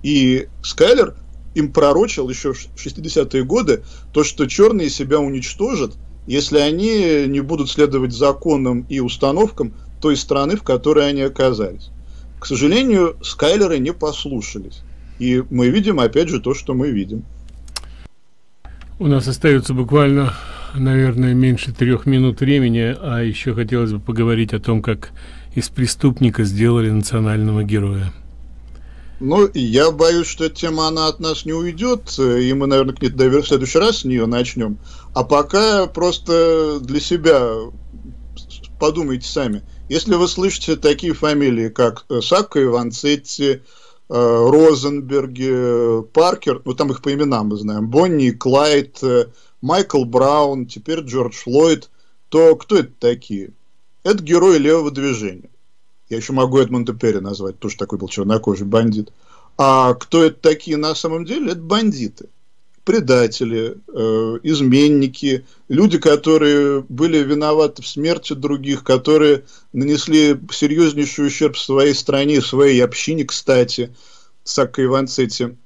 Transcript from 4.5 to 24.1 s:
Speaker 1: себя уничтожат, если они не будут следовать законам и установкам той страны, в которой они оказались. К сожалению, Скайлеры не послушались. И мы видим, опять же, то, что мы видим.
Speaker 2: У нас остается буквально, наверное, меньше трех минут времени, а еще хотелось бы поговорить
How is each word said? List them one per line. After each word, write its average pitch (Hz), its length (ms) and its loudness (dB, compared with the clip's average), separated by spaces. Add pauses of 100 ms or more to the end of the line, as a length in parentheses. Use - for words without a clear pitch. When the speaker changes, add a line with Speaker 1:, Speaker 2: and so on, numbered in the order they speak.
Speaker 1:
себя 143 300 -2
уничтожат, 139 760 -4 (320)
если 143 320 0
они 165 720 2
не 139 140 -2
будут 143 280 -4
следовать 131 440 0
законам 135 760 0
и 135 100 -4
установкам 139 720 -2 (280)
той 151 140 2
страны, 139 400 -2
в 208 60 -8
которой 143 480 2
они 139 120 -2
оказались. 123 680 -2 (500)
К - 60 -14
сожалению, 175 760 2
Скайлеры 165 560 0
не 143 140 -2
послушались. 139 920 -8 (340)
И 123 320 0
мы 123 200 2
видим, 196 300 2
опять 131 300 2
же, 135 100 -4
то, 123 140 -4
что - 220 -6
мы 135 160 -2
видим. 104 320 -6 (1800)
Speaker 2:
У 175 80 -2
нас 135 200 2
остается 135 460 2
буквально, 139 600 2 (420)
наверное, 131 580 2
меньше 127 380 2
трех 123 340 0
минут 131 360 2
времени, 120 580 2
а 120 220 -4
еще 113 340 -4
хотелось 117 360 -2
бы 104 80 -4
поговорить 113 540 0